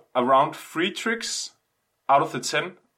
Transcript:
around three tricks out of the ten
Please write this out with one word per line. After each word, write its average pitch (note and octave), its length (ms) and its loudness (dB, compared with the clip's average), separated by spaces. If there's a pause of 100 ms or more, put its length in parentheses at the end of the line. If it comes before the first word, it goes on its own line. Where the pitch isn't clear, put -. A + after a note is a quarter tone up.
(160)
around C3+ 400 2
three F#3 360 -4
tricks - 600 -6 (560)
out C#3+ 140 6
of D#3 100 -2
the C3+ 80 -4
ten D#3 380 -4 (200)